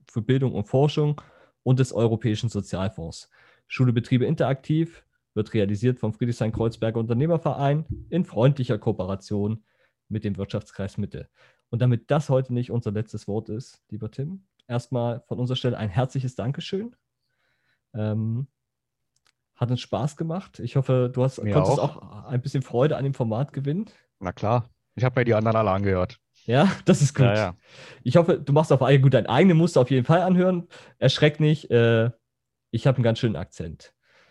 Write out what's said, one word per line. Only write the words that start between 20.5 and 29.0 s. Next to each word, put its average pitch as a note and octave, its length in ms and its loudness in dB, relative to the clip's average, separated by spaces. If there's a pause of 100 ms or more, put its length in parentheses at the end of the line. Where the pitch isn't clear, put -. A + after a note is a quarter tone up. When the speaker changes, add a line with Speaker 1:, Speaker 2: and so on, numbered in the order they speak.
Speaker 1:
Ich - 160 -6
hoffe, B2+ 380 2
du B2+ 100 0
hast, C3+ 200 -2
Speaker 2:
Mir G#2 100 -2
Speaker 1:
konntest A#2+ 260 2
Speaker 2:
auch. - 180 -2
Speaker 1:
auch G2 280 -20
ein B2 160 -4
bisschen C#3 200 -4
Freude C#3 360 0
an C3+ 60 -4
dem C#3 100 -2
Format A#2+ 380 -4
gewinnen. D3 340 -4 (340)
Speaker 2:
Na F2+ 120 -6
klar, A2+ 380 -2 (260)
ich G#2 80 -4
hab B2+ 120 0
mir B2 100 0
die A#2 80 2
anderen A2 240 2
alle G#2+ 140 2
angehört. F#2+ 480 -2 (260)
Speaker 1:
Ja, D3+ 320 4
<laughs> - 80 -18
das - 160 4
ist C#3+ 120 2
gut. C3+ 120 4
Speaker 2:
Ja, G2+ 100 4
ja. G#2 200 0 (480)
Speaker 1:
Ich A#2+ 120 2
hoffe, E3+ 240 4
du - 140 -2
machst D#3 180 4
auf, C#3 80 4 (220)